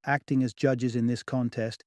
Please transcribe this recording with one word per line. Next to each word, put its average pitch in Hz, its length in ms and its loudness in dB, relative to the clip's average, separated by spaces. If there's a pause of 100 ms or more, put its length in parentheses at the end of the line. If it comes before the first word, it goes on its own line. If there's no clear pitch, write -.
acting 139 360 0
as 123 120 0
judges 127 420 0
in 117 120 2
this 120 140 -2
contest, 120 640 -4